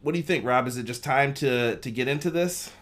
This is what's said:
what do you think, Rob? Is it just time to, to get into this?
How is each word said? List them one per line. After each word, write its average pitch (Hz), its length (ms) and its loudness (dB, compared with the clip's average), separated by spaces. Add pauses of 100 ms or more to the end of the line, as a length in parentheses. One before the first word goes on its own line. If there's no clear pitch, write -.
what 151 120 -2
do 175 60 0
you 165 60 -2
think, 160 220 0
Rob? 123 200 4
Is 123 120 -4
it 120 60 -6
just 117 200 -8
time 139 300 2
to, 123 420 2
to - 140 -10
get 123 180 -2
into 147 220 0
this? 175 500 -2